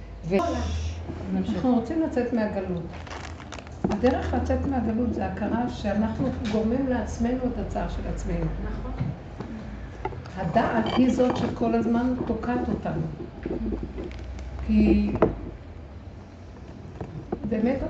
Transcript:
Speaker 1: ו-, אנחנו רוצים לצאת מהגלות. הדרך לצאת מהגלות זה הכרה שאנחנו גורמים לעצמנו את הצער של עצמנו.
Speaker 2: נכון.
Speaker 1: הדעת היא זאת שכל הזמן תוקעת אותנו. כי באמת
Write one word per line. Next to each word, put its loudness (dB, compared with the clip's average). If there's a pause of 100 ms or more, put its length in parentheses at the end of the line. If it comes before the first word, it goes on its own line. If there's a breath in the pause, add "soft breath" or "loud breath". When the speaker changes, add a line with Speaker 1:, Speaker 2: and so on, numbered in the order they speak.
(240 loud breath)
Speaker 1:
ו-, 2 (1000)
אנחנו 2
רוצים 2
לצאת 0
מהגלות. 0 (1080)
הדרך 4
לצאת 2
מהגלות 2
זה 0
הכרה 0
שאנחנו 0 (240)
גורמים 2
לעצמנו 0
את -2
הצער -2
של -4 (120)
עצמנו. -2 (280)
Speaker 2:
נכון. -4 (1500)
Speaker 1:
הדעת 4 (120)
היא 8
זאת 4
שכל 2
הזמן 4 (120)
תוקעת 0
אותנו. 0 (1600)
כי 6 (2500)
באמת 2 (120)